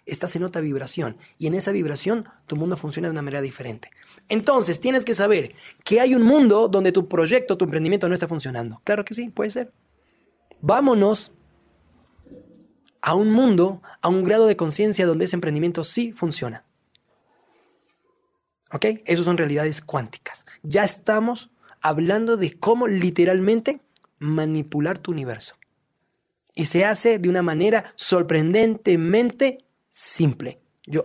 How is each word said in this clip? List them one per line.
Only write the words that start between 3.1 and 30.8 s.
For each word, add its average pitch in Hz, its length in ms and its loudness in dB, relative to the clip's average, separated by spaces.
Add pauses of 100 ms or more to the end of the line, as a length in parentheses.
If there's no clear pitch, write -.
una 156 100 -6
manera 143 200 -8
diferente. 123 480 -12 (380)
Entonces 220 520 0
tienes 262 240 0
que 226 100 -2
saber 196 400 0 (300)
que 226 160 4
hay 254 140 4
un 240 80 4
mundo 226 460 6
donde 190 240 2
tu 185 160 2
proyecto, 185 500 0
tu 185 80 2
emprendimiento 170 420 0
no 180 60 0
está 165 140 -4
funcionando. 127 560 -8
Claro 208 200 -2
que 220 100 -12
sí, 240 140 -8
puede 208 220 -4
ser. 247 220 -8 (920)
Vámonos 214 680 2 (1700)
a 160 120 0
un 214 160 2
mundo, 196 520 4 (180)
a 170 80 -2
un 185 160 2
grado 214 220 4
de 208 100 4
conciencia 185 500 0
donde 170 200 0
ese 175 100 -4
emprendimiento 165 480 -2
sí 233 280 -4
funciona. 147 520 -6 (2000)
¿Ok? 151 120 -6 (200)
Esas 170 200 0
son 175 120 2
realidades 151 440 -2
cuánticas. - 640 -10 (180)
Ya 170 220 0
estamos 220 680 -2 (300)
hablando 190 560 0
de 175 220 -4
cómo 233 300 0
literalmente 185 920 0 (380)
manipular 156 800 -2
tu 180 140 -8
universo. 123 420 -10 (1000)
Y 165 120 -4
se 175 180 2
hace 214 340 2
de 180 100 0
una 180 140 2
manera 180 540 0
sorprendentemente 190 1600 2 (320)
simple. - 680 -4 (280)